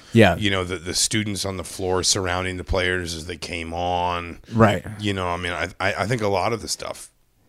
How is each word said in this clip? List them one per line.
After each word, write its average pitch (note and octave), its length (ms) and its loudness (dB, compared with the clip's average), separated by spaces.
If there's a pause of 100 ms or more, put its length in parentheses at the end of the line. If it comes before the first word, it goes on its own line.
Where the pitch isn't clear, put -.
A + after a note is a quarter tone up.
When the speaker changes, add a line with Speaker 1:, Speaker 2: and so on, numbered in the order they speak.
(120)
Speaker 1:
Yeah. G2+ 240 8
Speaker 2:
you G#2 160 2
know, F#2+ 140 0
the, F2+ 100 -4
the E2+ 180 -6
students G#2 520 0
on G2 100 -4
the F2+ 80 -6
floor F#2 400 0
surrounding F#2 540 0
the F2 80 -8
players F2+ 480 0
as E2 140 -10
they F2 100 -8
came E2 360 -8
on. F2 680 -2 (140)
Speaker 1:
Right. A2 320 4 (140)
Speaker 2:
You G#2 140 -2
know, F#2 160 -2
I F2 80 -2
mean, F2+ 160 -4
I, E2+ 160 -4 (100)
I, F#2+ 140 0 (100)
I F#2+ 40 -4
think A#2 140 -2
a G#2 60 0
lot G2 240 0
of A2 100 -4
the D#2 60 -10
stuff - 420 -8 (400)